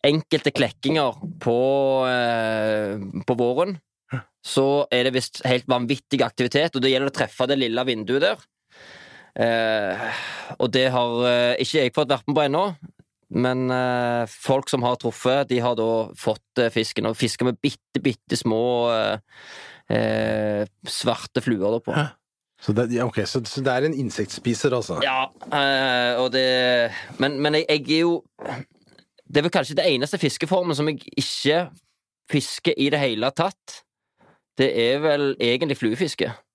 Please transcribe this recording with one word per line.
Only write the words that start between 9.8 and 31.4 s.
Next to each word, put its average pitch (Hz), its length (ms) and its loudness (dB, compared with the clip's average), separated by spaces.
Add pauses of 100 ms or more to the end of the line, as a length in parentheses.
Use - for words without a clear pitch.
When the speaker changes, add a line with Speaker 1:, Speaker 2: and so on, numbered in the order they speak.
Speaker 1:
og 123 140 0
det 131 180 4
har, 120 260 0 (100)
eh, 120 340 4
ikke 143 220 2
jeg 123 120 0
fått 147 160 0
vært 131 160 0
med 147 100 0
på 147 100 4
ennå, 151 160 2 (680)
men, 127 380 0
eh, 123 560 0
folk 135 440 -2
som 131 140 0
har 123 140 2
truffet, 131 520 0
de 123 100 2
har 120 160 0
da 113 400 0
fått, - 420 -4
eh, 117 120 4
fisken, - 360 -2
og 113 120 -2
fisker 123 280 -2
med 123 160 0
bitte, - 400 -4
bitte - 340 -2
små, 120 540 0
eh, 107 280 0 (720)
eh, 110 760 0 (200)
svarte - 560 -2
fluer 110 360 0
da - 60 -2
på. - 120 -6
Speaker 2:
Hæ? 151 120 0 (540)
Så - 140 0
det, 117 160 2
ja, 120 160 0
ok, 110 180 -2
så, - 200 -4
så - 180 -8
det 131 80 2
er 127 160 2
en 160 80 0
insektspiser, 120 800 -2
altså? 107 280 -4
Speaker 1:
Ja, 131 260 -2 (180)
eh, 131 720 2
og 127 140 0
det, 127 580 2 (260)
men, 135 220 0
men 147 160 2
jeg, 156 140 2
jeg 151 160 2 (100)
er 160 80 4
jo, 170 200 0 (1080)
det - 100 4
er 147 80 2
vel 170 60 -2
kanskje 143 260 0
det - 80 2
eneste 143 320 0
fiskeformen 170 560 0
som 151 160 0
jeg 147 80 -6 (160)
ikke 156 540 0 (600)